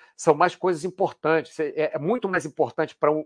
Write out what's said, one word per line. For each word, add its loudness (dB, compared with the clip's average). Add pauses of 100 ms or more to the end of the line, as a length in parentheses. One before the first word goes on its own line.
(160)
são 4
mais 2
coisas -2
importantes. -2
É, -2
é -4
muito -2
mais -2
importante -4
pra 0
um, 0